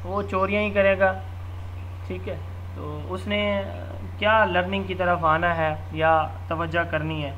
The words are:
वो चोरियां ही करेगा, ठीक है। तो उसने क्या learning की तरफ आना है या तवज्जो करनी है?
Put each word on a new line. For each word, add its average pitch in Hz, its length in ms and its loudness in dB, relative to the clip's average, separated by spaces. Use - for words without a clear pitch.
वो 196 200 -2
चोरियां 196 400 2
ही 208 80 0
करेगा, 196 500 4
ठीक - 200 -6
है। 180 80 -6
तो 151 340 -8
उसने 202 560 0
क्या 214 260 6
learning 185 400 0
की 180 100 -4
तरफ 175 280 2
आना 165 300 4
है 156 440 -2
या 156 340 4
तवज्जो 165 420 0
करनी 156 300 -2
है? 139 160 -4